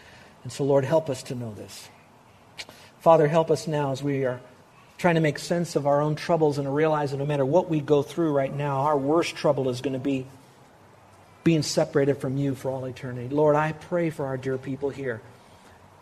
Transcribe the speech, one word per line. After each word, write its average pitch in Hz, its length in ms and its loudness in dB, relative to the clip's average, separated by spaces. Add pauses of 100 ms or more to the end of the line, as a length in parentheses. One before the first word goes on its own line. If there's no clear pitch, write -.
(440)
And 127 80 -12
so, - 120 -6
Lord, 139 220 4
help 127 240 2
us 127 140 -6
to 135 120 -10
know 120 180 -10
this. 101 360 -16 (1080)
Father, 160 280 6
help 160 240 2
us 151 160 -2
now 147 240 -2
as 135 120 -6
we 139 220 -2
are 123 160 -4 (560)
trying 175 180 2
to 160 60 2
make 147 160 0
sense 175 380 -4
of 143 100 0
our 143 160 4
own 151 140 0
troubles 156 420 2
and 143 80 -4
to 135 60 -4
realize 151 400 0
that 139 60 -6
no 139 80 -4
matter 143 200 0
what 175 240 4
we 156 120 0
go 143 200 4
through 160 300 -2
right 135 240 0
now, 139 260 -2
our 147 160 2
worst 151 380 0
trouble 139 340 0
is 123 120 -4
gonna 135 180 -4
be 131 260 -2 (1160)
being 165 180 4
separated 143 560 2
from 135 200 -4
you 139 180 -2
for 135 160 -6
all 131 140 -8
eternity. 123 420 -10
Lord, 147 280 4
I 151 180 0
pray 170 360 -2
for 151 160 -6
our 135 120 -4
dear 131 200 -4
people 131 320 -6
here 127 320 -8 (800)